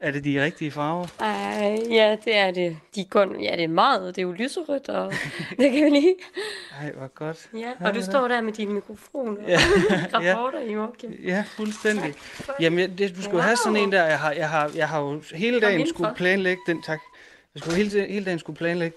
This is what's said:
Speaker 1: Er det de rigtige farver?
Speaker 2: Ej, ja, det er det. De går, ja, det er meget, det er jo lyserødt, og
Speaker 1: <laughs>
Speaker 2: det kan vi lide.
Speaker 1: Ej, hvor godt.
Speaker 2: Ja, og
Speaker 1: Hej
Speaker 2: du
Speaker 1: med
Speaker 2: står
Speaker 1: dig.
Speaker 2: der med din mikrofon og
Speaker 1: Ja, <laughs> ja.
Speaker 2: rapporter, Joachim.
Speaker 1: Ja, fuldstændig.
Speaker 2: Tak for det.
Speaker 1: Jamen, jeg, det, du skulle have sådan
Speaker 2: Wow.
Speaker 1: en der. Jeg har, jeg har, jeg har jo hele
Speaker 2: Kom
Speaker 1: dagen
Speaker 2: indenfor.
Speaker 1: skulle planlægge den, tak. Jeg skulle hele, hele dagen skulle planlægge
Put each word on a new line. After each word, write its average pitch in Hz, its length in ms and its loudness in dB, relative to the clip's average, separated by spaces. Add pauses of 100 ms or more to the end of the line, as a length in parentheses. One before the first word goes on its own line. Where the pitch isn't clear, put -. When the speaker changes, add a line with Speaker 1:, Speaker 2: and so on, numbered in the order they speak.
Speaker 1:
Er 151 100 -2
det 143 140 -2
de 139 200 2
rigtige 156 260 -4
farver? 151 360 -4 (140)
Speaker 2:
Ej, 208 580 -2 (120)
ja, 220 340 6
det 220 120 2
er 196 140 4
det. 175 260 -2 (180)
De 190 100 -4
går, - 380 2
ja, - 140 -2
det 170 80 0
er 160 40 0
meget, 185 480 2
det 196 60 -2
er 180 40 -2
jo 180 60 -4
lyserødt, 277 560 -6
og 190 240 -4 (200)
Speaker 1:
<laughs> - 260 -8
Speaker 2:
det 262 140 6
kan 294 120 6
vi 294 60 8
lide. 294 240 6 (680)
Speaker 1:
Ej, 147 120 -10
hvor 135 220 -12
godt. 156 400 -10
Speaker 2:
Ja, 233 160 -8
og 254 80 -10
Speaker 1:
Hej 175 120 0
Speaker 2:
du 202 40 2
Speaker 1:
med 233 80 -4
Speaker 2:
står 269 260 0
Speaker 1:
dig. - 20 0
Speaker 2:
der 240 100 0
med 220 120 -2
din 214 200 -4
mikrofon 208 680 -8
og 208 100 -10
Speaker 1:
Ja, 175 120 6 (300)
<laughs> 185 320 0
ja. 180 120 4
Speaker 2:
rapporter, 262 260 -2
Joachim. 226 500 -6 (140)
Speaker 1:
Ja, 190 220 0
fuldstændig. 214 580 -2 (100)
Speaker 2:
Tak - 40 -20
for - 340 -12
det. 269 120 0
Speaker 1:
Jamen, 165 140 4
jeg, 185 200 -2
det, 196 180 -2
du 190 60 -10
skulle 185 200 0
have 220 140 4
sådan 226 200 2
Speaker 2:
Wow. 208 80 2
Speaker 1:
en 196 80 -2
der. 185 120 6
Jeg 156 160 2
har, 151 120 0
jeg 156 180 -2
har, 151 240 0
jeg 151 140 0
har 151 120 -2
jo 143 220 -4 (120)
hele 220 220 0
Speaker 2:
Kom 233 40 2
Speaker 1:
dagen 202 200 4
Speaker 2:
indenfor. 330 140 -2
Speaker 1:
skulle 165 220 -4
planlægge 185 500 0
den, 165 160 -2
tak. 156 180 -6 (540)
Jeg 147 80 -14
skulle 165 140 -2
hele, 202 300 2
hele 196 180 -4
dagen 180 140 -2
skulle 156 180 -12
planlægge 170 400 -2